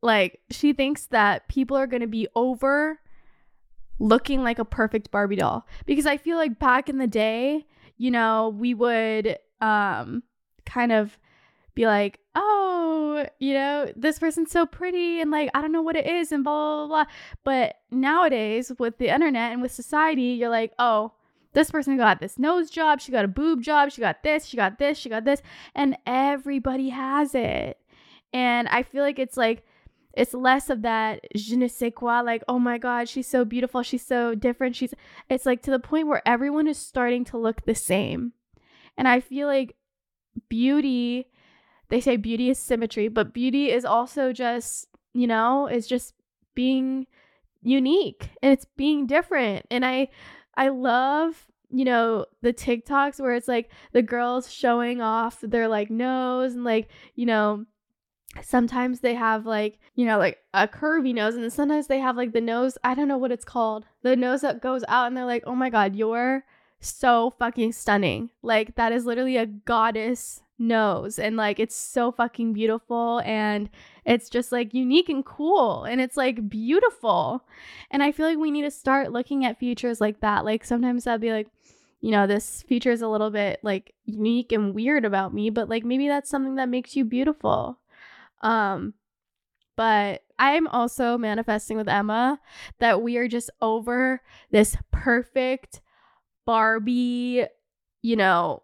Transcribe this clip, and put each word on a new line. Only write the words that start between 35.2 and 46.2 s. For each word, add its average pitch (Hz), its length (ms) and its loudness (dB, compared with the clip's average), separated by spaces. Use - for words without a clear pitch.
it's, 262 180 -2
like, 247 160 2
to - 80 -4
the 262 100 2
point 311 280 -2
where 285 180 0
everyone 285 420 2
is 294 100 -4
starting 247 480 -2
to 247 120 -10
look 226 260 -2
the 226 100 0
same. - 580 -2
And 262 120 2
I 247 120 6
feel 269 260 -6
like 269 300 0
beauty 247 800 0
they 247 100 2
say 247 160 2
beauty 226 320 -2
is 262 100 2
symmetry, 226 500 -2
but 214 260 0
beauty 262 360 0
is 247 140 0
also 254 480 0
just, 233 540 -6
you 247 140 0
know, 233 400 2
it's 233 200 -2
just - 280 -4